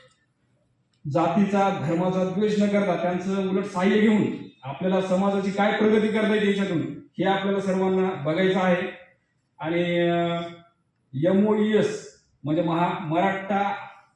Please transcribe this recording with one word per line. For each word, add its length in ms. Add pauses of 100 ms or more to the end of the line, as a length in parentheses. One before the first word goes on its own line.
(1120)
जातीचा, 560
धर्माचा 540
द्वेष 380
न 60
करता 340
त्यांचं 480
उलट 140
सहाय्य 380
घेऊन 220 (400)
आपल्याला 380
समाजाची 500
काय 260
प्रगती 300
करता 280
येते 120
याच्यातून, 340 (360)
हे 60
आपल्याला 360
सर्वांना 500 (140)
बघायचं 360
आहे. 280 (720)
आणि, 400
अ, 400 (880)
एमओईएस 920 (260)
म्हणजे 180
महा-, 400
मराठा 720 (420)